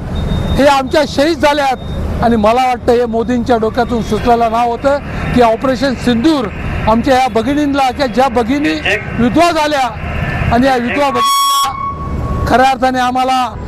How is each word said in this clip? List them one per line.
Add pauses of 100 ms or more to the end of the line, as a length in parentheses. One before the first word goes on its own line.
(560)
हे
आमच्या
शहीद
झाल्यात
आणि
मला
वाटतं
हे
मोदींच्या
डोक्यातून
सुचलेलं
नाव
होतं (380)
की
ऑपरेशन
सिंदूर (440)
आमच्या
या
भगिनींना,
की
ज्या
भगिनी (460)
विधवा
झाल्या (680)
आणि
या
विधवा
भगिनींना
खऱ्या
अर्थाने
आम्हाला (120)